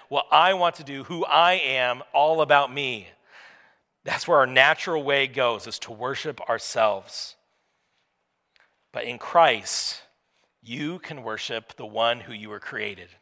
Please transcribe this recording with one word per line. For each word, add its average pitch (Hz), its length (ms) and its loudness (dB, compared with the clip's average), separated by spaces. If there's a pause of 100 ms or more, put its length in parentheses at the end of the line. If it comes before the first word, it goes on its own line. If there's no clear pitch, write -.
what 143 240 -2
I 165 220 6
want 175 220 0
to 160 80 -16
do, 139 200 -10
who 165 220 -6
I 170 280 4
am, 131 500 -2 (100)
all 156 280 2
about 143 320 4
me. 123 360 -6 (960)
That's - 220 -4
where 165 120 6
our 131 80 6
natural 147 560 2
way 139 240 2
goes, 120 400 -2
is 110 120 -10
to - 120 -14
worship 123 480 -8 (100)
ourselves. 110 840 -2 (1600)
But 117 100 -8
in 120 160 -10
Christ, - 800 2 (640)
you 147 340 -8
can 151 240 -14
worship 113 540 -8
the 120 100 -14
one 113 360 0
who 110 120 -16
you 107 160 -14
were 104 100 -14
created 101 500 -10 (120)